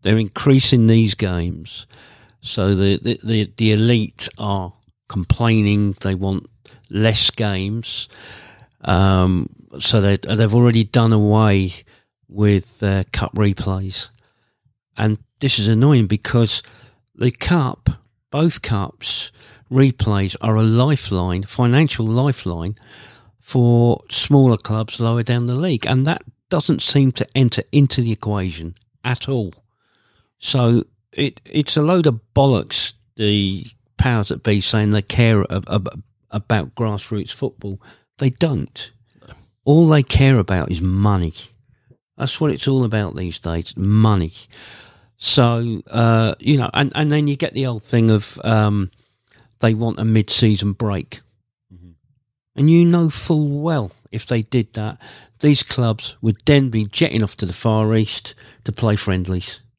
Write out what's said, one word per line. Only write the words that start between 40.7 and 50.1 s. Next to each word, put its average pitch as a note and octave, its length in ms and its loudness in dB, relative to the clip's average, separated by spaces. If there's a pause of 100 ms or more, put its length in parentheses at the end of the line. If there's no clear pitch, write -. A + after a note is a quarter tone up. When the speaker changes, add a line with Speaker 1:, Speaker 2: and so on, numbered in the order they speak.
Speaker 1:
is E2+ 100 -4
money. F#2 520 0 (840)
That's - 220 -6
what D#3 120 0
it's - 160 -4
all C3+ 160 2
about G#2+ 320 -2
these E2+ 240 -8
days, E2+ 360 -6
money. G2+ 560 4 (840)
So, A#2 720 0
uh, A2+ 500 2
you C#3+ 180 2
know, B2+ 160 0
and, C#3 220 0
and D3+ 160 0
then D3+ 160 0
you C#3+ 100 -2
get - 160 -6
the C3 140 -4
old A#2 160 -6
thing A2+ 280 2
of, G#2 320 -2
um, G#2 480 0 (680)
they A2+ 140 2
want A#2 260 -4
a A2 60 -2
mid-season G#2+ 680 2